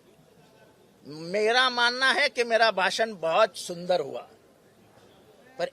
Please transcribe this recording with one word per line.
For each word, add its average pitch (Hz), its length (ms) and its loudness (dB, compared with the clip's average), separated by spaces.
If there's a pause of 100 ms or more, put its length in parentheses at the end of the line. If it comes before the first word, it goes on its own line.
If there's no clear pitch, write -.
(1040)
मेरा 214 680 0
मानना 247 420 0
है 277 160 0
कि 240 160 -4
मेरा 226 260 4
भाषण 196 440 -2
बहुत 165 420 2
सुंदर 175 440 -2
हुआ, 123 280 -10 (1300)
पर 175 140 -6